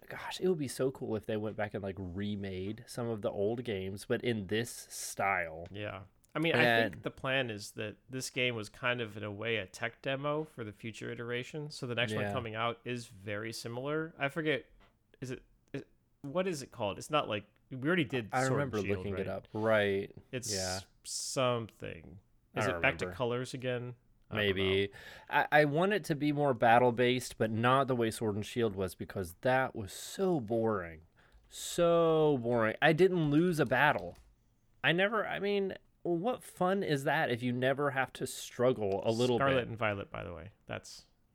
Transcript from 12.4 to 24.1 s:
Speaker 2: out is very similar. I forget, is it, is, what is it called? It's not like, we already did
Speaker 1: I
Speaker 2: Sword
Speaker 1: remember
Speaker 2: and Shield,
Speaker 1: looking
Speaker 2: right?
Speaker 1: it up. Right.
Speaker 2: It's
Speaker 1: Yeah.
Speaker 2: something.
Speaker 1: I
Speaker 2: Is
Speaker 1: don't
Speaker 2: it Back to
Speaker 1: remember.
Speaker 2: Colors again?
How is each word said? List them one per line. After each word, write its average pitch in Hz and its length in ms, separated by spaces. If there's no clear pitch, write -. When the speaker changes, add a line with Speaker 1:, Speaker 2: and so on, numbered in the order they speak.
Speaker 2:
out 117 300
is 120 220
very 107 480
similar. 147 640
I 139 100
forget, 151 380
is 127 80
it, - 120
is, 139 120
what 165 260
is 160 140
it 123 100
called? 104 280
It's 123 120
not 147 160
like, 104 180
we 131 180
already 175 160
did 117 260
Speaker 1:
I 131 120
Speaker 2:
Sword 131 100
Speaker 1:
remember 120 240
Speaker 2:
and 98 100
Shield, 98 120
Speaker 1:
looking 95 160
Speaker 2:
right? 95 80
Speaker 1:
it 95 60
up. 95 260
Right. 104 560
Speaker 2:
It's 113 220
Speaker 1:
Yeah. 92 260
Speaker 2:
something. 107 1120
Speaker 1:
I 110 60
Speaker 2:
Is 107 60
Speaker 1:
don't 90 100
Speaker 2:
it - 60
Back 143 160
to - 80
Speaker 1:
remember. 180 100
Speaker 2:
Colors 123 380
again? 123 400